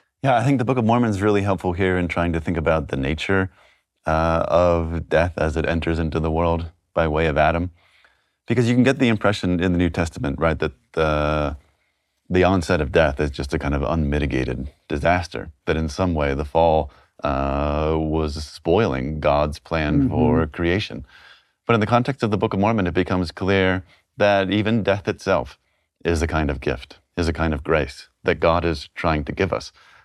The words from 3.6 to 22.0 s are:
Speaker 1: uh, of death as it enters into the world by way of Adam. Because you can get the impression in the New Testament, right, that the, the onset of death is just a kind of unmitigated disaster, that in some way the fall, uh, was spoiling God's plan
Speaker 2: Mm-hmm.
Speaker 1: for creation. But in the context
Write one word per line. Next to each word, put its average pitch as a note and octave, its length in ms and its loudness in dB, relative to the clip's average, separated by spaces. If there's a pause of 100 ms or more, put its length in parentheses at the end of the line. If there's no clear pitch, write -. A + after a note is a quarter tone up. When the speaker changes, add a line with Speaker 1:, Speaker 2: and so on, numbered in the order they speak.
Speaker 1:
uh, E2 420 0
of E2+ 640 2
death E2 260 2
as D#2 220 0
it D#2+ 80 0
enters E2 320 -2
into D#2+ 220 -2
the D#2+ 100 -2
world E2 400 -2 (240)
by E2 120 2
way D#2 200 0
of D2+ 100 -2
Adam. E2 340 2 (760)
Because A#2 200 2
you A#2+ 80 2
can B2 80 4
get C3 160 2
the C3 100 4
impression F#2+ 520 0
in F2+ 120 2
the E2+ 60 2
New F2 120 2
Testament, E2 480 -4
right, D#2+ 200 0
that D2 140 -2 (200)
the, D2+ 640 0 (720)
the F2+ 140 4
onset F2+ 360 2
of C#2+ 120 -4
death D#2 280 2
is D2+ 100 0
just - 220 -8
a D#2+ 60 0
kind C#2+ 160 -2
of C#2 80 -2
unmitigated C#2+ 880 -2 (160)
disaster, E2 640 -2 (160)
that D#2+ 100 0
in D#2+ 140 -2
some F2+ 240 0
way D2 180 0
the C#2+ 140 -4
fall, D#2 440 2 (320)
uh, C#2+ 760 -2
was D#2 440 -2
spoiling D#2 800 0
God's D2 380 0
plan D2+ 400 -2
Speaker 2:
Mm-hmm. C#2 100 2
Speaker 1:
for D2+ 380 2
creation. E2+ 580 -4 (600)
But A#2 100 0
in A2 60 2
the G#2+ 60 0
context B2 380 0